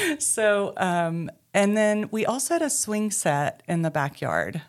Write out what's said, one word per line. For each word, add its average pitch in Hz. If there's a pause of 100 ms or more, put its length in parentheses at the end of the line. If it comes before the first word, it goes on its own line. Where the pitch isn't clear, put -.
(200)
So, 208
um, 170 (220)
and 202
then 214
we 220
also 269
had 330
a 294
swing 214
set 147
in 170
the 160
backyard, 139